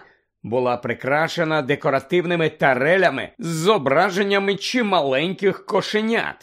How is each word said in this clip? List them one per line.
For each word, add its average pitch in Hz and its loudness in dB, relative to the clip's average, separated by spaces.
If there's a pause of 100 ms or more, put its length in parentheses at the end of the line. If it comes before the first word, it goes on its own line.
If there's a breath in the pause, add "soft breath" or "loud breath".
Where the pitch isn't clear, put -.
(440 soft breath)
була 123 0
прикрашена 156 -2
декоративними 156 0
тарелями 143 2 (100)
з - -8
зображеннями 190 2
чималеньких 180 0
кошенят, 214 -2